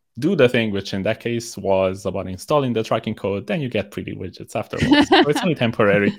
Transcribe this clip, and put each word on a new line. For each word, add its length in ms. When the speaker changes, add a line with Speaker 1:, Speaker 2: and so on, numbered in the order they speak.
Speaker 1:
do 160
the 140
thing, 220
which 220
in 100
that 180
case 360
was 480
about 220
installing 460
the 100
tracking 320
code, 320
then 140
you 80
get 220
pretty 220
widgets 440
afterwards. 500
So 220
it's 120
only 140
Speaker 2:
<laughs> 100
Speaker 1:
temporary. 540